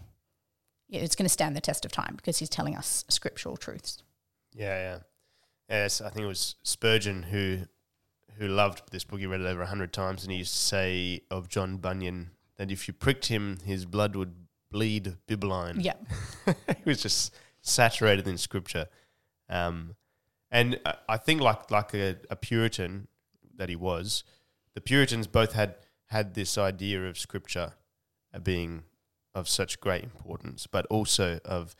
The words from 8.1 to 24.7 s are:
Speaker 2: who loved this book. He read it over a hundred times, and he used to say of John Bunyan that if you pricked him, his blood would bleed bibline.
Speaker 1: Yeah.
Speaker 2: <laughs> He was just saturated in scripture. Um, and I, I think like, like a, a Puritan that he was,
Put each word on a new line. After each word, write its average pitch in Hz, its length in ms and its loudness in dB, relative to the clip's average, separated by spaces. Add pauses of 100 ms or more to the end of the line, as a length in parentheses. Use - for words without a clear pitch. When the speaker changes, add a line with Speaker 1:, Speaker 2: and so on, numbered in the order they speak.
Speaker 2:
who 104 80 -2
loved 98 360 4 (100)
this 95 100 -8
book. - 160 -10
He 98 80 -4
read 92 140 -2
it 92 60 -2
over 90 160 -2
a 87 40 -4
hundred 95 260 -4
times, 95 300 -4
and 95 80 -6
he 92 80 -2
used 90 140 -4
to - 80 0
say 90 720 0
of 92 180 -4
John 95 300 -2
Bunyan 90 520 -4 (280)
that 98 120 -4
if 95 160 -6
you 95 80 -8
pricked - 320 0
him, 101 380 0
his 92 220 -4
blood 101 280 2
would 92 200 -4 (360)
bleed 104 460 0 (100)
bibline. 175 540 0
Speaker 1:
Yeah. 180 140 0 (520)
Speaker 2:
<laughs> 185 80 6 (140)
He - 220 0
was 131 120 2
just - 320 0 (280)
saturated 107 640 6
in 90 100 -2
scripture. - 480 -4 (640)
Um, 87 480 -2 (540)
and 120 360 6
I, 78 80 0 (140)
I 110 80 2
think 160 240 4
like, 113 320 4
like 104 220 2
a, 98 220 2 (140)
a - 60 -6
Puritan 104 720 0 (480)
that 92 120 -6
he 87 80 -2
was, 90 460 -2 (520)